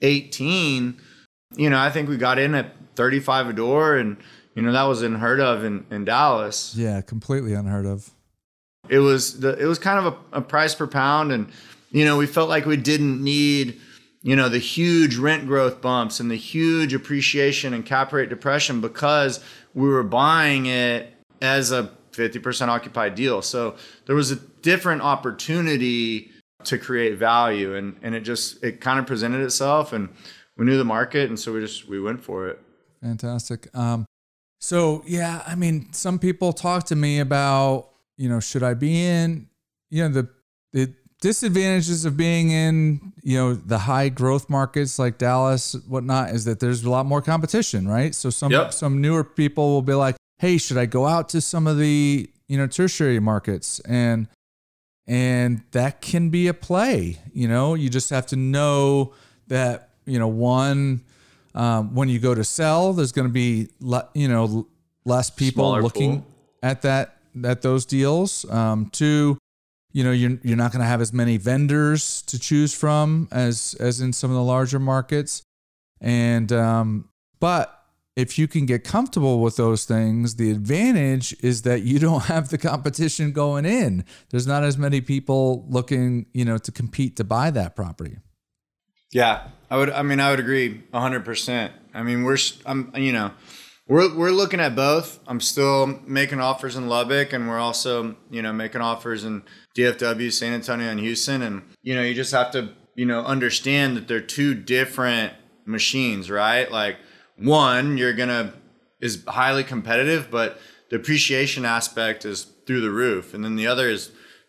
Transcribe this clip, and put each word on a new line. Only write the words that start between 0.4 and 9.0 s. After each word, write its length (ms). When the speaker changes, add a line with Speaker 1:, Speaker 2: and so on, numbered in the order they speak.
Speaker 1:
you 140
know, 80
I 120
think 180
we 80
got 240
in 160
at 160
thirty-five 520
a 40
door, 440
and, 200
you 60
know, 100
that 100
was 200
unheard 360
of 240
in, 300
in 120
Dallas. 720
Speaker 2:
Yeah, 240
completely 540
unheard 320
of. 240
Speaker 1:
It 100
was 400